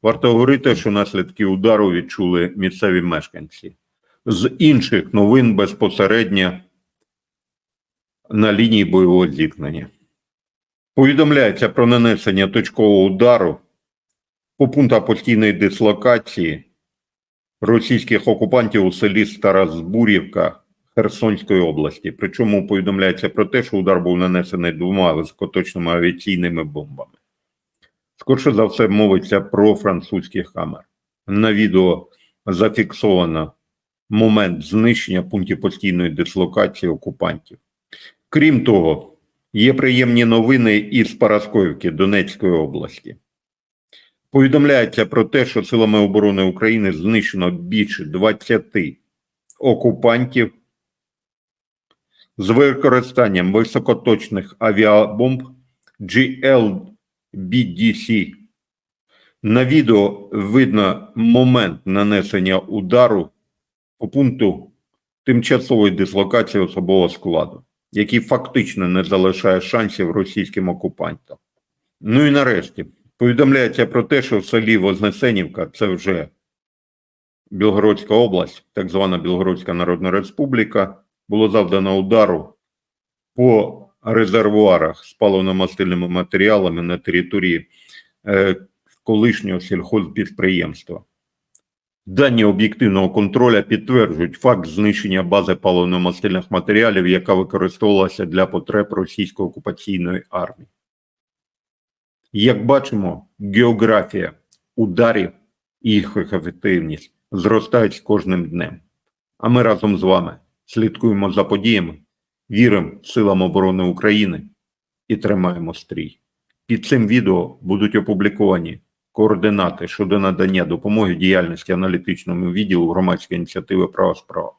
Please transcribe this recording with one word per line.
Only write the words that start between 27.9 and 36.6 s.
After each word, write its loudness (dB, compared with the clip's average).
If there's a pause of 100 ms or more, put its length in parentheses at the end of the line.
Скорше 0
за 2
все, 0
мовиться 2
про 2
французькі -6
«Хаммер». -12 (440)
На 0
відео 2 (380)
зафіксовано 0 (560)
момент 2
знищення 0
пунктів -6
постійної -2
дислокації -2